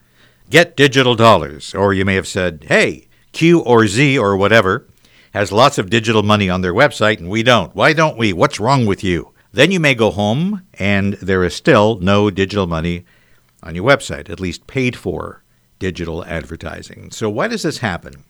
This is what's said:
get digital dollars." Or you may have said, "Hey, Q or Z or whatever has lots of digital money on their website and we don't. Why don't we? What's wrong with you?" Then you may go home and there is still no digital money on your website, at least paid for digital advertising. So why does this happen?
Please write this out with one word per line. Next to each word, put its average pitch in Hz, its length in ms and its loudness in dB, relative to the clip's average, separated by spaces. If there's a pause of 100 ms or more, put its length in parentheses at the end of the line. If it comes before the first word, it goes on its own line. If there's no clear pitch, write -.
(480)
get 170 300 2
digital 127 380 4
dollars." 85 580 2
Or 98 180 2
you 95 140 0
may 98 80 0
have 92 140 -2
said, 82 400 -4
"Hey, 151 400 -2 (240)
Q 165 300 4
or 113 260 4
Z 131 320 2
or 101 180 0
whatever 101 480 2 (480)
has 101 180 -4
lots 127 280 2
of 98 100 -4
digital 110 320 2
money 104 300 2
on 92 100 -2
their 90 120 -2
website 110 440 0
and 85 120 -12
we 110 120 -2
don't. 113 340 0
Why 127 180 2
don't 156 220 0
we? 113 160 0
What's 113 280 -2
wrong 123 260 2
with 98 180 -2
you?" 87 280 -2 (200)
Then 143 200 2
you 185 80 -2
may 143 160 2
go 110 160 2
home 135 500 -2 (140)
and 98 380 -2
there 92 300 -2
is 87 120 -2
still 110 440 4
no 101 300 2
digital 98 380 -2
money 85 380 -4 (580)
on 82 100 -14
your 90 120 -6
website, 127 440 -2
at 85 100 -12
least 90 280 -8
paid 127 280 -4
for 85 460 -10 (380)
digital 85 460 -8
advertising. 82 840 -12
So - 180 -8
why 123 200 -4
does 233 160 -8
this 156 160 -6
happen? 80 500 -8